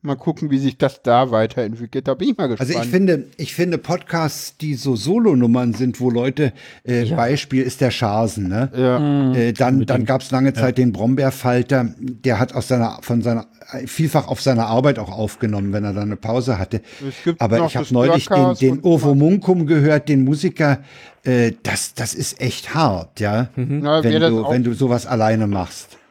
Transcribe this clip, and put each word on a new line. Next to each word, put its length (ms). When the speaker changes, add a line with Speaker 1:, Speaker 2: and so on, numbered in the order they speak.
Speaker 1:
Mal 140
gucken, 380
wie 60
sich 200
das 240
da 300
weiterentwickelt. 720
Da 80
bin 160
ich 60
mal 140
Speaker 2:
Also 160
Speaker 1:
gespannt. 200
Speaker 2:
ich 40
finde, 340
ich 180
finde 240
Podcasts, 760
die 180
so 200
Solonummern 800
sind, 260
wo 80
Leute, 440
äh, 160
Speaker 3:
Ja. 140
Speaker 2:
Beispiel 480
ist 160
der 100
Schasen, 580
ne? 280
Speaker 1:
Ja. 240
Speaker 4:
Mhm. 340
Speaker 2:
Äh, 180
dann, 20
dann 260
Speaker 4:
Unbedingt. 260
Speaker 2:
gab's 240
lange 200
Speaker 4:
Ja. 40
Speaker 2:
Zeit 240
den 140
Brombeerfalter, 1040
der 400
hat 160
aus 140
seiner, 340
von 200
seiner, 260
vielfach 420
auf 120
seiner 280
Arbeit 320
auch 100
aufgenommen, 640
wenn 100
er 100
dann 120
eine 120
Pause 440
hatte. 200
Speaker 1:
Es 180
gibt 160
Speaker 2:
Aber 180
Speaker 1:
noch 80
Speaker 2:
ich 100
hab 60
Speaker 1:
das 80
Speaker 2:
neulich 220
den, 80
Speaker 1:
Störcast 260
Speaker 2:
den 120
Speaker 1:
und 100
Speaker 2:
Ovo 320
Munkum 500
gehört, 420
den 140
Musiker, 560
äh, 280
das, 300
das 200
ist 260
echt 320
hart, 460
ja? 380
Speaker 3:
Mhm. 260
Speaker 1:
Na, 220
Speaker 2:
Wenn 80
Speaker 1:
wär 80
das 100
Speaker 2:
du, 140
Speaker 1:
auch 80
Speaker 2:
wenn 100
du 120
sowas 340
alleine 400
machst. 480